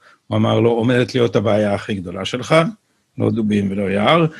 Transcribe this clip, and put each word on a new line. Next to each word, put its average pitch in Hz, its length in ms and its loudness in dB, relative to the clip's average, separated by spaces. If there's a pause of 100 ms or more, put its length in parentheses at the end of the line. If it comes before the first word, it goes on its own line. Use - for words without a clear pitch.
(280)
הוא 107 100 -2
אמר 110 220 2
לו, 113 100 4
עומדת 120 460 0
להיות 117 200 2
הבעיה 104 380 0
הכי 101 200 -6
גדולה 92 320 -8
שלך, 123 300 -2 (640)
לא 110 140 0
דובים 104 400 0
ולא 98 180 -4
יער, 123 360 2 (140)